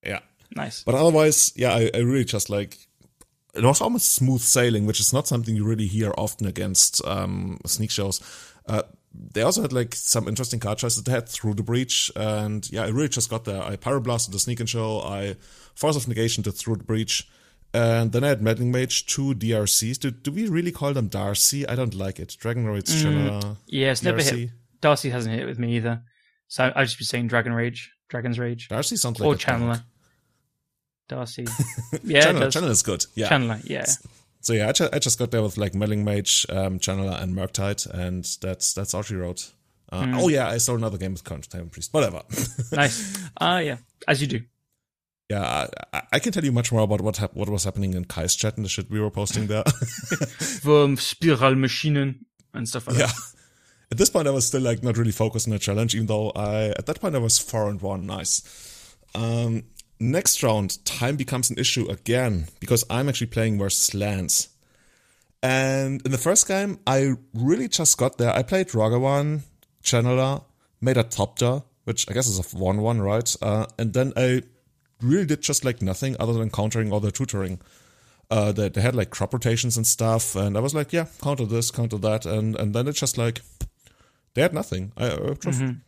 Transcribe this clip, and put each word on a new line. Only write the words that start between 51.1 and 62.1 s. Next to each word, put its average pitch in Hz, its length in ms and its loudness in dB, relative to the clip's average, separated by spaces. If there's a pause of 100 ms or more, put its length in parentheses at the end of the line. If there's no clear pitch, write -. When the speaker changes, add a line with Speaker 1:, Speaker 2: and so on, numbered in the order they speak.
Speaker 2:
and 117 160 -6
stuff 117 200 -8
like 120 100 2
Speaker 1:
Yeah. - 80 4
Speaker 2:
that. 117 100 -2 (760)
Speaker 1:
At 117 60 -4
this 190 120 6
point, 160 160 2
I 139 60 4
was 131 140 2
still, 131 160 0
like, 117 200 0
not 120 140 0
really 113 160 2
focused 110 340 0
on 113 60 0
the 107 60 0
challenge, 110 360 0
even 113 120 0
though 107 280 0
I, 104 360 0
at - 160 -4
that 156 140 -4
point, 175 140 -2
I 135 40 2
was 113 200 2
four 107 300 0
and 101 120 -4
one. 98 260 -4
Nice. - 920 -8 (180)
Um, 117 500 -2 (360)
next 127 420 0
round, 107 420 2
time 131 320 -2
becomes 131 340 -2
an - 80 -6
issue 120 300 0
again, 107 600 0 (120)